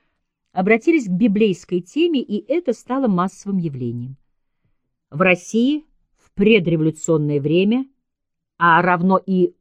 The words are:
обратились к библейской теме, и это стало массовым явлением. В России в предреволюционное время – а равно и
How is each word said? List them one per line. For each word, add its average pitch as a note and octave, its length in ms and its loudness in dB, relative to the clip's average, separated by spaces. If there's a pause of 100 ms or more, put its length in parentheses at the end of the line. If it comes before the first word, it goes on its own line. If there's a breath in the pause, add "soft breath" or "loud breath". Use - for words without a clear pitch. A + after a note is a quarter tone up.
(500)
обратились A3+ 560 2
к F3+ 60 -4
библейской F#3+ 680 0
теме, D4+ 420 -2
и G3+ 300 -6
это D#4+ 200 -2
стало C4 340 -4
массовым F#3+ 520 -2
явлением. B2+ 580 -6 (920)
В C#3+ 100 -10
России A3 640 -2 (320)
в - 160 -20
предреволюционное D#3+ 1080 0
время – G3 460 0 (720)
а E3+ 240 4
равно F3+ 340 2
и F3+ 440 0